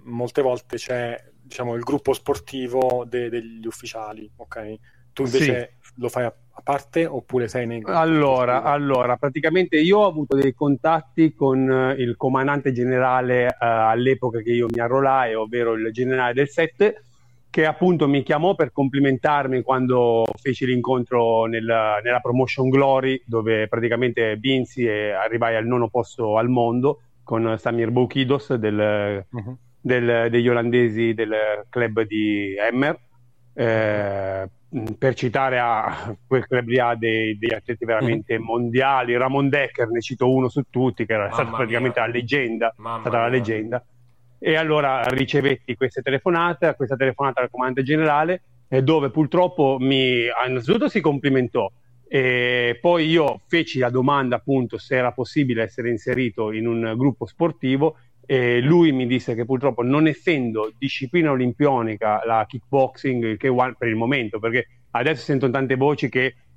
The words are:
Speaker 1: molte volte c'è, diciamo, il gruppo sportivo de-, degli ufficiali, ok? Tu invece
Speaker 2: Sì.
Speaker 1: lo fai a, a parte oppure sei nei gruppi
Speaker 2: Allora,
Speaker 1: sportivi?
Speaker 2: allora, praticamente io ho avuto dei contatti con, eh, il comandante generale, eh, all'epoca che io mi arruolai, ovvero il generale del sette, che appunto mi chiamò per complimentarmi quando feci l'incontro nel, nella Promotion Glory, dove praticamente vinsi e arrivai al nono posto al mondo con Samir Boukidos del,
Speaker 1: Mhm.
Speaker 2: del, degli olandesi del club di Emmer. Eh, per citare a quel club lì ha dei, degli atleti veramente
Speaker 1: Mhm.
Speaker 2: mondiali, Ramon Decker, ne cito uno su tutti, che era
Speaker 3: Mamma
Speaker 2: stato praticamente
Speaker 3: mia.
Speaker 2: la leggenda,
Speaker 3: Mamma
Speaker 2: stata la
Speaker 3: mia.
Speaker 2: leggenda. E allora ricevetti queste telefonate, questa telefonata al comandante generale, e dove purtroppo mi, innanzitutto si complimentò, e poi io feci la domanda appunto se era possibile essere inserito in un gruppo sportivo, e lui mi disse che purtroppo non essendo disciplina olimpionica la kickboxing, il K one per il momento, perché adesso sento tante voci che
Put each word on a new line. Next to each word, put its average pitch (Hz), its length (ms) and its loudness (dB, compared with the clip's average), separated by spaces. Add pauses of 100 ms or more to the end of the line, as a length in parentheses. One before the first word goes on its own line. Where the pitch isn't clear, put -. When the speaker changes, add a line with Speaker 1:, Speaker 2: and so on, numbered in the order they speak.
Speaker 1:
molte 120 360 -2
volte 123 360 -2
c'è, 120 380 -6 (260)
diciamo, 120 340 -6
il 117 80 -6
gruppo 139 300 0
sportivo 127 920 -2
de-, 120 220 -4
degli 113 380 -10
ufficiali, 110 720 -12
ok? 110 380 -14 (360)
Tu - 140 -4
invece 127 560 0
Speaker 2:
Sì. - 160 -20
Speaker 1:
lo 123 120 -4
fai 123 160 -4
a, 113 80 -6 (200)
a - 80 -20
parte 147 460 -2
oppure 127 400 -4
sei 123 180 -4
nei 117 140 -6
gruppi 170 180 -2
Speaker 2:
Allora, 139 600 2
Speaker 1:
sportivi? 143 140 0 (100)
Speaker 2:
allora, 127 340 0
praticamente 160 640 0
io 175 200 4
ho 208 80 6
avuto 151 300 -2
dei 135 160 4
contatti 156 800 2
con, 131 360 2
eh, 131 240 2
il 123 220 -2
comandante 135 560 0
generale, 127 760 2
eh, 123 120 0
all'epoca 117 840 2
che 113 100 -2
io 117 200 2
mi 117 80 -4
arruolai, 131 540 2
ovvero 113 400 -2
il 113 180 -4
generale 123 420 0
del 139 140 2
sette, 202 560 0 (480)
che 156 140 2
appunto 156 420 2
mi 139 140 2
chiamò 160 320 0
per 156 180 0
complimentarmi 139 920 0
quando 123 600 2 (160)
feci 131 280 -2
l'incontro 120 800 2
nel, 113 200 -4
nella 113 560 0
Promotion 127 480 0
Glory, 135 560 2
dove 110 420 0
praticamente 117 720 0
vinsi 127 480 -2
e 104 240 0
arrivai 113 460 0
al 110 100 -2
nono 120 240 0
posto 110 480 -2
al 117 100 2
mondo 123 540 0 (220)
con 113 340 -2
Samir 117 320 -2
Boukidos 127 640 0
del, 104 800 0
Speaker 1:
Mhm. 120 240 -10 (260)
Speaker 2:
del, 120 480 2
degli 120 180 2
olandesi 117 680 2
del 110 180 -2 (360)
club 113 340 -2
di 104 520 -2
Emmer. 120 420 0 (580)
Eh, 101 920 -2 (500)
per 131 160 2
citare 131 440 0
a 113 560 -2 (120)
quel 127 180 0
club 123 220 -2
lì 120 120 2
ha 120 140 2
dei, 110 460 -2
degli 117 140 -2
atleti 113 320 -8
veramente 113 520 0
Speaker 1:
Mhm. 113 80 -8
Speaker 2:
mondiali, 120 720 0
Ramon 135 320 0
Decker, 131 400 -2
ne 117 120 -2
cito 127 300 0
uno 131 160 4
su 139 220 -2
tutti, 123 380 -2
che 113 60 -2
era 107 100 0
Speaker 3:
Mamma 101 100 -4
Speaker 2:
stato 117 220 -2
praticamente 120 440 -2
Speaker 3:
mia. 113 80 0
Speaker 2:
la 113 60 -6
leggenda, 117 640 -2
Speaker 3:
Mamma 113 220 -10
Speaker 2:
stata 113 180 -2
la 113 120 2
Speaker 3:
mia. - 80 -2
Speaker 2:
leggenda. 113 460 -4 (580)
E 160 140 0
allora 151 540 0
ricevetti 131 640 -2
queste 131 260 -4
telefonate, 170 760 0
questa 135 180 -4
telefonata 135 460 0
al 123 80 -2
comandante 127 340 -2
generale, 156 580 0 (280)
e 131 140 2
dove 139 260 2
purtroppo 156 680 2
mi, 127 460 2 (220)
innanzitutto 127 400 0
si 208 140 -2
complimentò, 135 680 0 (380)
e 123 720 0
poi 170 280 2
io 160 400 2
feci 160 320 -2
la 123 100 2
domanda 127 480 2
appunto 123 400 -2
se - 180 -4
era 123 160 0
possibile 123 520 -2
essere 117 260 -6
inserito 120 600 -2
in 110 160 -4
un 117 280 -2
gruppo 123 300 -2
sportivo, 151 720 -2 (280)
e 123 360 2
lui 165 300 6
mi 127 160 0
disse 123 260 -2
che 113 100 -4
purtroppo 123 380 -2
non 139 260 4
essendo 120 720 -2
disciplina 147 540 0
olimpionica 117 920 0
la 113 220 2
kickboxing, 127 800 -2
il 110 120 -2
K 139 140 -2
one 123 260 0
per 120 120 -4
il 110 60 0
momento, 117 440 -2
perché 113 280 -2 (240)
adesso 131 320 -2
sento 135 260 0
tante 135 260 0
voci 139 340 0
che 127 260 -2 (220)